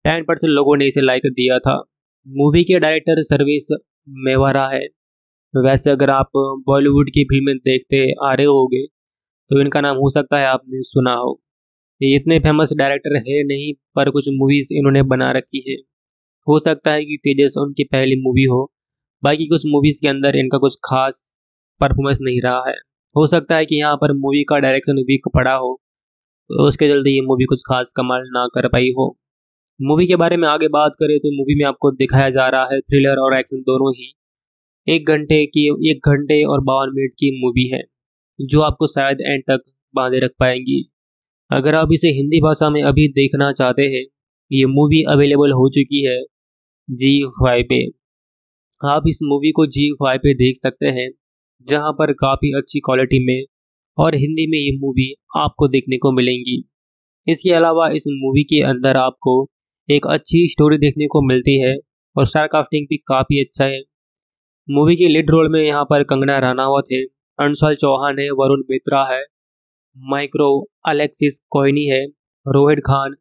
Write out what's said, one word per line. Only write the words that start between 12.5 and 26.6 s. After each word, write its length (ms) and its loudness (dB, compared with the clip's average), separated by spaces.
director 420 -2
है 280 -2
नहीं, 280 -6
पर 160 0
कुछ 200 -2
movies 420 0
इन्होंने 320 2
बना 280 -2
रखी 340 -6
है। 80 -8
हो 140 4
सकता 300 -2
है 140 -2
कि 180 -8
तेजस 340 2
उनकी 280 -4
पहली 360 0
movie 240 0
हो, 180 0
बाकी 240 0
कुछ 200 0
movies 320 0
के 80 -2
अंदर 300 0
इनका 220 0
कुछ 160 0
खास 360 -4
performance 400 0
नहीं 200 -2
रहा 260 -2
है। 80 -6
हो 120 4
सकता 280 0
है 100 0
कि 140 -2
यहाँ 180 0
पर 180 0
movie 280 0
का 160 0
direction 460 0
weak 280 -2
पड़ा 220 0
हो, 240 -6
तो 180 2